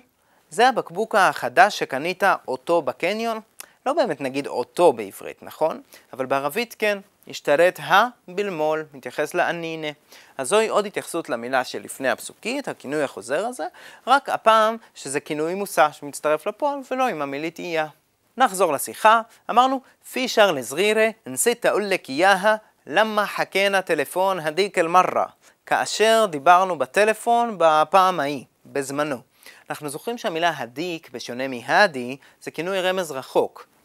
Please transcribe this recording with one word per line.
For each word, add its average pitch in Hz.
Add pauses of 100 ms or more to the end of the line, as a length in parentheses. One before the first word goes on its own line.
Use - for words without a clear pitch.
(500)
זה 220
הבקבוק 208
החדש 165
שקנית 160 (240)
אותו 170
בקניון? 220 (460)
לא 269
באמת 226
נגיד 135
אותו 127
בעברית, 98
נכון? 160 (320)
אבל 131
בערבית 143
כן. 208 (300)
השתרית 156
ה 180 (200)
בלמול, 156
מתייחס 143
לאנינה. 165 (500)
אז 135
זוהי 220
עוד 190
התייחסות 160
למילה 123
שלפני 120
הפסוקית, 247
הכינוי 143
החוזר 127
הזה, 254 (400)
רק 262
הפעם 220 (180)
שזה 139
כינוי 156
מושא 190
שמצטרף 147
לפועל 285 (120)
ולא 262
עם 160
המילית 143
אייה. 165 (500)
נחזור 190
לשיחה, 214 (280)
אמרנו, 254 (300)
"פי 254
שגלה 185
סע'ירה, 208 (180)
נסית 233
אקול 165
לכ 190
איהא, 190 (320)
למא 208
חכינה 190
טלפון 185
הדיק 160
אל-מרה." 170 (400)
כאשר 214
דיברנו 175
בטלפון 220
בפעם 165
ההיא, 139 (200)
בזמנו. 139 (520)
אנחנו 147
זוכרים 233
שהמילה 170
הדיק, 147
בשונה 127
מהדי, 135 (240)
זה 143
כינוי 185
רמז 185
רחוק. 131 (180)